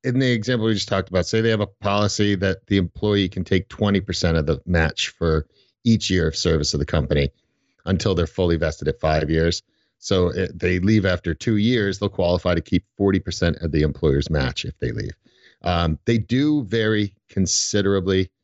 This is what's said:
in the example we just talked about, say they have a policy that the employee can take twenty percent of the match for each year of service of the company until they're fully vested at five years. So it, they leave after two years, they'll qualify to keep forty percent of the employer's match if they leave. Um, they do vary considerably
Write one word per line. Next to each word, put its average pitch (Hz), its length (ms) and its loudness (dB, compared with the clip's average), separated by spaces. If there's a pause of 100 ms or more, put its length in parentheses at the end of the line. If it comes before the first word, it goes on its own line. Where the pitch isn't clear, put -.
in 127 160 0
the 127 120 2
example 113 360 0
we 113 80 2
just 95 120 -4
talked 95 220 -2
about, 90 160 0
say 113 160 0
they 113 80 2
have 110 100 0
a 104 80 0
policy 104 680 0
that 95 320 -2
the 98 100 2
employee 98 520 0
can 95 140 -6
take 92 260 -2
twenty 101 320 0
percent 85 360 0
of 76 80 0
the 76 220 0
match 82 420 0
for 80 380 0 (360)
each 113 280 2
year 85 160 2
of 76 80 -2
service 80 400 0
of 71 40 -2
the 73 60 0
company 71 440 0 (560)
until 98 280 0
they're 85 140 0
fully 87 280 0
vested 78 320 -4
at 76 120 -4
five 78 320 0
years. 82 320 0 (340)
So 92 300 0
it, 90 300 -6
they 90 220 0
leave 101 260 2
after 90 280 -2
two 110 240 -2
years, 104 400 0
they'll 101 120 -4
qualify 90 440 0
to 85 80 0
keep - 220 0 (140)
forty 95 220 2
percent 87 380 -2
of 82 140 -4
the 76 100 2
employer's 71 480 0
match 65 360 -2
if - 120 -10
they 60 140 -4
leave. 57 240 -8 (480)
Um, 85 420 0
they 117 140 2
do 143 460 0
vary 107 500 0 (140)
considerably 95 1000 0 (140)